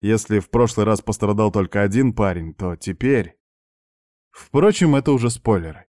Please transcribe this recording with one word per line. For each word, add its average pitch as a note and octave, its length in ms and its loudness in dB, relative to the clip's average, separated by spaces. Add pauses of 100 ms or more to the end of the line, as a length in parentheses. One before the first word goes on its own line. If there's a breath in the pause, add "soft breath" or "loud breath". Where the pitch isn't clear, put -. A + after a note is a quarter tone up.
Если G#2+ 380 0
в F#2 100 -10
прошлый A#2 360 0
раз G#2 160 0
пострадал G#2 500 -2
только G2+ 300 -2
один A2 320 0
парень, F2 400 -4
то F2+ 240 -6
теперь. G#2+ 580 -2 (960)
Впрочем, E3 640 2
это C#3 160 0
уже A#2+ 180 2
спойлеры. F#2 640 -4